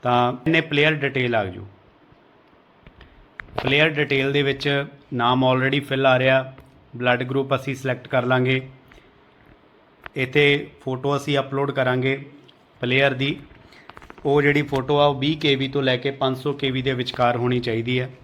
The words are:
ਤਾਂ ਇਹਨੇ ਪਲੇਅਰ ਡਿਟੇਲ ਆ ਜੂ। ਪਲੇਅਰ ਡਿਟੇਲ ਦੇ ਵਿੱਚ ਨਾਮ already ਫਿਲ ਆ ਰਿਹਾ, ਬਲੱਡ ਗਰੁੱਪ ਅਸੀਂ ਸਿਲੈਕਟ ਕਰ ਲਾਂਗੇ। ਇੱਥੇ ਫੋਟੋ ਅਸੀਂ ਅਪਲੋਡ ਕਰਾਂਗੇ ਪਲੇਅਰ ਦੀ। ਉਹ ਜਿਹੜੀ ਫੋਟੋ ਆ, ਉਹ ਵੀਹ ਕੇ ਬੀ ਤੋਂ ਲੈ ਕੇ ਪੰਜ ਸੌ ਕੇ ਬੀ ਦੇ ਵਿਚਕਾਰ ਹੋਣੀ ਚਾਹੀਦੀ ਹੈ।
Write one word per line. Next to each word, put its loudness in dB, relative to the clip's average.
ਤਾਂ 2
ਇਹਨੇ 0
ਪਲੇਅਰ 2
ਡਿਟੇਲ -2
ਆ 0
ਜੂ। -12
ਪਲੇਅਰ 4
ਡਿਟੇਲ 0
ਦੇ 2
ਵਿੱਚ 0
ਨਾਮ 2
already 2
ਫਿਲ 0
ਆ 6
ਰਿਹਾ, 2
ਬਲੱਡ 0
ਗਰੁੱਪ -2
ਅਸੀਂ -6
ਸਿਲੈਕਟ -6
ਕਰ 0
ਲਾਂਗੇ। 2
ਇੱਥੇ 2
ਫੋਟੋ -4
ਅਸੀਂ -2
ਅਪਲੋਡ -4
ਕਰਾਂਗੇ 0
ਪਲੇਅਰ 2
ਦੀ। -4
ਉਹ 4
ਜਿਹੜੀ 4
ਫੋਟੋ 0
ਆ, 6
ਉਹ 2
ਵੀਹ -2
ਕੇ 2
ਬੀ -4
ਤੋਂ -4
ਲੈ 2
ਕੇ -4
ਪੰਜ -2
ਸੌ -6
ਕੇ -4
ਬੀ -4
ਦੇ -2
ਵਿਚਕਾਰ -2
ਹੋਣੀ 0
ਚਾਹੀਦੀ -2
ਹੈ। -6